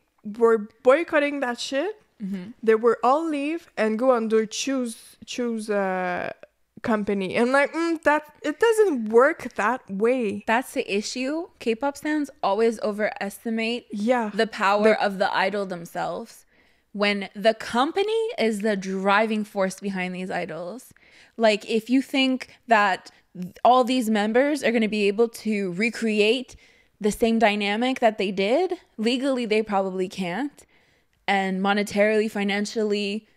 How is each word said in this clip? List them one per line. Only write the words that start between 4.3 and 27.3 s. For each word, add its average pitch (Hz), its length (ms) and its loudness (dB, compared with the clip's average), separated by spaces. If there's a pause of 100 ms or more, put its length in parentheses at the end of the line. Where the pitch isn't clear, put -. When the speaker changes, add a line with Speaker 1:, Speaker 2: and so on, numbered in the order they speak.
Speaker 1:
choose, 254 800 -6
choose, 226 440 -6
uh, 185 600 -2 (500)
company. 202 540 -2
And, 240 180 2
like, 277 200 2
mm, 330 300 -2
that, 302 200 2 (180)
it 294 180 -6
doesn't 403 500 2
work 254 460 4
that 220 340 -2
way. 208 580 -2
Speaker 2:
That's 240 260 0
the 269 200 -4
issue. 262 540 -4 (120)
K-pop 262 380 -2
stans 302 320 -2 (120)
always 214 400 2
overestimate 220 1120 -4
Speaker 1:
Yeah. 220 420 0
Speaker 2:
the 220 140 2
power 208 360 2
Speaker 1:
The 220 200 6
Speaker 2:
of 196 140 -2
the 190 160 0
idol 196 320 -2
themselves. 175 800 -8 (460)
When 202 440 -2
the 220 180 2
company 381 680 0 (160)
is 220 240 0
the 214 140 0
driving 196 680 0
force 190 340 -4
behind 185 340 -6
these 185 160 -8
idols. 175 640 -8 (440)
Like, 214 320 2
if 220 200 0
you 262 120 4
think 262 480 0 (180)
that 208 440 2 (220)
th-, 180 300 -10
all 254 220 8
these 254 240 0
members 226 540 2
are 220 80 2
gonna 220 180 2
be 208 180 0
able 214 220 2
to 202 440 -4
recreate 220 840 0 (460)
the 208 100 0
same 226 280 0